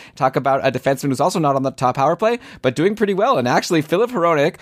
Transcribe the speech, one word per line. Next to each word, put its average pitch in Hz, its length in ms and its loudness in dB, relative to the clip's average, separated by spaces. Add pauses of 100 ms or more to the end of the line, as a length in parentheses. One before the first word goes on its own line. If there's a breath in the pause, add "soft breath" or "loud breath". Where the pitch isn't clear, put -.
(160 loud breath)
talk 135 220 0
about 135 280 0
a 131 60 2
defenseman 139 380 -2
who's 127 100 -2
also 139 200 0
not 143 180 0
on 135 60 -2
the 131 80 -2
top 127 260 -2
power 147 180 2
play, - 240 -2 (220 loud breath)
but 131 120 0
doing 190 220 0
pretty 202 180 -2
well. 220 240 2
And 123 120 0
actually, 160 320 2
Filip 202 300 0
Hronek, 170 500 0